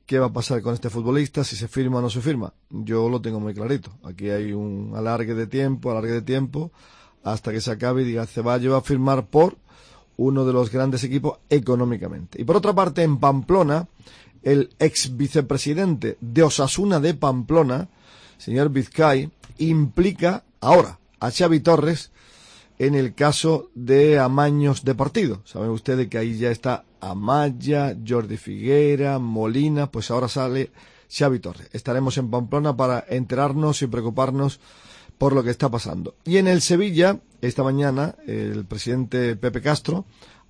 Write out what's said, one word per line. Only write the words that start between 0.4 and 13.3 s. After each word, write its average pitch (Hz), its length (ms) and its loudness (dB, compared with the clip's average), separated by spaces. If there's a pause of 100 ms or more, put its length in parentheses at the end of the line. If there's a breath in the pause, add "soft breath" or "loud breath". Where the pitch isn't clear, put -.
con 117 140 -2
este 113 160 -6
futbolista, 131 520 -2
si 117 120 -6
se 110 120 -8
firma 127 300 -2
o 123 40 0
no 123 100 -2
se 120 100 -6
firma. 123 320 -4 (160)
Yo 113 400 -2
lo 123 120 -2
tengo 110 180 -6
muy 104 160 -6
clarito. 107 360 -6 (120)
Aquí 92 260 -10
hay 104 220 -4
un 104 440 -8
alargue 113 380 -4
de 113 140 -4
tiempo, 131 420 -2
alargue 113 240 -4
de 117 80 -2
tiempo, 135 500 -4 (520 soft breath)
hasta 110 280 -6
que 110 100 -4
se 120 100 -6
acabe 123 320 -2
y - 20 0
diga: 117 220 -4
"Ceballos 123 460 0
va 135 60 4
a - 20 -4
firmar 131 460 0
por 175 300 4 (600 soft breath)
uno 135 280 2
de 127 80 2
los 123 180 2
grandes 131 320 -2
equipos 135 340 -2 (120)
económicamente". 120 920 -2
Y 120 40 -4
por 165 120 2
otra 208 160 2
parte, 175 300 2
en 151 140 2
Pamplona, 147 680 2 (540 soft breath)